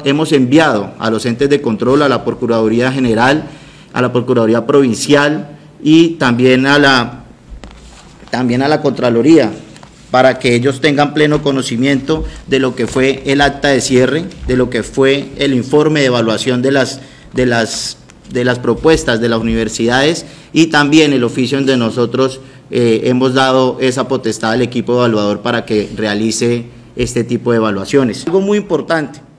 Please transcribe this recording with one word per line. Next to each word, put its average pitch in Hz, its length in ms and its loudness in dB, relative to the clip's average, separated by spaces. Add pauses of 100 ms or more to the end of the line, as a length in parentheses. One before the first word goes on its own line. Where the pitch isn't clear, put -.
hemos 147 280 0
enviado 131 640 2
a 113 140 -4
los 110 140 -2
entes 123 240 -2
de 143 120 0
control, 120 400 0
a 143 80 2
la 120 160 -2
Procuraduría 113 680 0
General, 131 540 0 (480)
a 123 80 -2
la 123 100 0
Procuraduría 117 540 0
Provincial 143 920 0 (240)
y 165 340 4
también 127 500 2
a 143 140 4
la, 131 440 2 (1040)
también 123 320 -2
a 139 60 0
la 147 140 0
Contraloría, 123 720 2 (580)
para 127 260 4
que 123 160 0
ellos 123 280 0
tengan 143 320 0
pleno 151 280 2
conocimiento 135 840 -2 (220)
de 127 120 0
lo 131 160 -2
que 113 120 -4
fue 135 380 0
el 139 140 0
acta 139 300 0
de 135 100 2
cierre, 131 460 0 (220)
de 127 100 0
lo 127 120 0
que 110 140 -4
fue 135 540 0
el 139 160 0
informe 147 480 2
de 135 60 2
evaluación 123 540 0
de 131 100 0
las, 131 280 -2 (340)
de 127 120 0
las, 117 540 -2 (340)
de 123 100 -2
las 123 160 0
propuestas 123 640 0
de 117 80 0
las 117 100 0
universidades 113 840 -2 (260)
y 165 160 2
también 147 460 4
el 123 100 0
oficio 123 340 -2
donde 131 200 0
nosotros, 120 640 -2 (280)
eh, 117 360 0
hemos 127 280 2
dado 131 460 2
esa 127 300 -2
potestad 113 420 -2
al 123 100 0
equipo 120 340 -2
evaluador 107 460 0
para 117 220 -2
que 107 320 -2
realice 110 680 -2 (300)
este 120 280 -4
tipo 120 260 -4
de 117 80 2
evaluaciones. 110 680 -2
Algo 180 120 0
muy 202 200 0
importante 156 600 -4 (200)